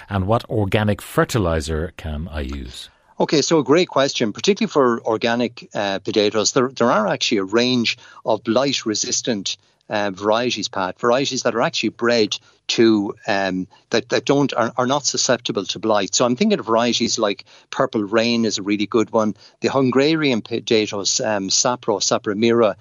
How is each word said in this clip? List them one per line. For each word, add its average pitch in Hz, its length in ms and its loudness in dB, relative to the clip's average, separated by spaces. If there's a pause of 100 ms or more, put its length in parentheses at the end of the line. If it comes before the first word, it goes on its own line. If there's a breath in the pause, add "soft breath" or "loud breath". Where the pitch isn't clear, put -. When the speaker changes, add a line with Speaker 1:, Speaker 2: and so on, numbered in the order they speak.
(100)
Speaker 1:
And 95 160 -2
what 113 240 0
organic 104 500 0
fertilizer 80 960 -2
can 78 320 -8
I 76 120 -8
use? 67 500 -10 (280 soft breath)
Speaker 2:
Okay, 160 220 2
so 165 180 2
a 135 60 2
great 165 240 4
question, 135 460 0
particularly 196 360 0
for 120 360 2
organic, 117 680 -2
uh, 98 260 -4
potatoes. 104 520 0
There, 131 160 2
there 123 240 0
are 202 160 0
actually 160 300 -2
a 95 60 -2
range 120 520 0 (300 loud breath)
of 113 180 0
blight-resistant, 117 1120 -2 (320)
uh, 104 240 -2
varieties, 107 560 -2
Pat, 92 320 -4
varieties 123 440 0
that 117 100 0
are 117 80 0
actually 131 280 -2
bred 117 460 0 (320 soft breath)
to, 110 460 4 (120)
um, 95 420 -2 (220 soft breath)
that, 113 200 -2
that 120 160 0
don't, 143 260 2
are, 117 240 0
are 123 100 0
not 135 200 -2
susceptible 113 580 -2
to - 140 -8
blight. 104 360 0
So 127 120 2
I'm 120 100 0
thinking 202 220 2
of 113 80 -10
varieties 113 520 0
like 104 260 -2 (260 soft breath)
Purple 123 320 0
Rain 113 420 2
is 107 140 -2
a 98 40 -8
really 101 240 -2
good 107 240 0
one. 107 240 0 (260 soft breath)
The 120 80 0
Hungarian 135 760 0
potatoes, 107 760 -2
um, 95 280 -2
Sapro, 120 520 -2
Sapramira, 113 800 2